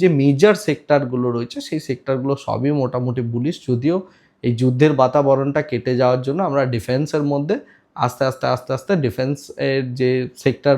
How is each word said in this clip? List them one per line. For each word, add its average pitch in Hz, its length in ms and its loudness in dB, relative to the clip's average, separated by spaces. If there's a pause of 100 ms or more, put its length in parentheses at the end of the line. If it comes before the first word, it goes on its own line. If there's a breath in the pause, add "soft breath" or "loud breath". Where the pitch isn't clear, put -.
যে 185 80 4
মেজর 143 460 4
সেক্টরগুলো 131 760 0
রয়েছে, 120 300 -6
সেই 156 180 -6
সেক্টরগুলো 135 560 -4 (100)
সবই 117 260 -2
মোটামুটি 127 500 -2
বুলিশ, 120 340 -4 (120)
যদিও 139 340 0 (400 soft breath)
এই 120 140 0
যুদ্ধের 127 380 4
বাতাবরণটা 139 680 2
কেটে 127 360 -4
যাওয়ার 127 240 2
জন্য 143 220 -2
আমরা 139 220 0
ডিফেন্সের 131 580 -2
মধ্যে 143 360 -2 (360 soft breath)
আস্তে 123 300 -2
আস্তে, 131 220 -4
আস্তে 127 260 -2
আস্তে 190 220 -2
ডিফেন্সের 135 1000 -4
যে 127 420 0
সেক্টর 135 420 2